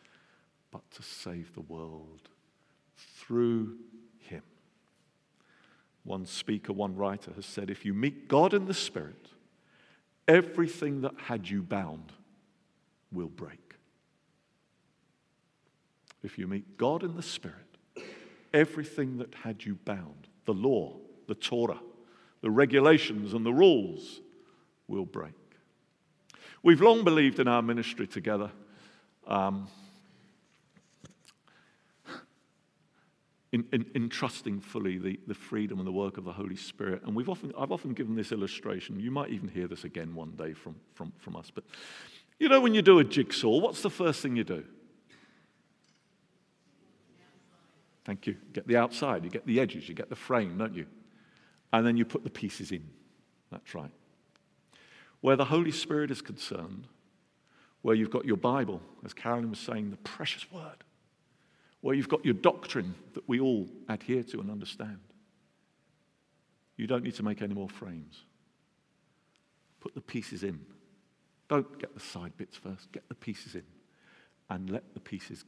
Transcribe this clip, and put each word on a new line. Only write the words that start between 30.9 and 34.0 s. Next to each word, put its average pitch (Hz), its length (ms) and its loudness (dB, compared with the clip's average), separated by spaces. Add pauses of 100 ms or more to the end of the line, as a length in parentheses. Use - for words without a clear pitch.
in, 117 200 0
in, 120 220 0
in 117 140 0